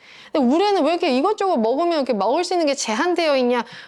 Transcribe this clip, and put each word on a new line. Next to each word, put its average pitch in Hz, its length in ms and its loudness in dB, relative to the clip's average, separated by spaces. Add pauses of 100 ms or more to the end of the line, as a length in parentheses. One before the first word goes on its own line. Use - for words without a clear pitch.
(320)
근데 262 220 2
우리는 392 300 2
왜 302 80 2
이렇게 339 260 0
이것저것 381 400 0
먹으면 269 400 0
이렇게 262 160 -2
먹을 226 300 0
수 359 100 -4
있는 339 140 0
게 277 80 2
제한되어 311 640 0
있냐? 247 260 0 (240)